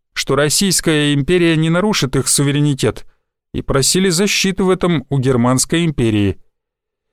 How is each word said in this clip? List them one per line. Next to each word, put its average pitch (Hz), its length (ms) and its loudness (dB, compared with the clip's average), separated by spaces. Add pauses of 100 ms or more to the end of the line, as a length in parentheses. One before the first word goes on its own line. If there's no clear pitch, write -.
(140)
что - 220 -4
Российская 151 760 0
империя 165 440 2
не 160 120 0
нарушит 175 460 -2
их 131 120 -2
суверенитет, 143 760 0 (480)
и - 80 -6
просили 180 480 0
защиты 190 540 0
в 185 60 2
этом 175 400 0
у 139 100 -2
Германской 127 640 2
империи. 107 540 0 (720)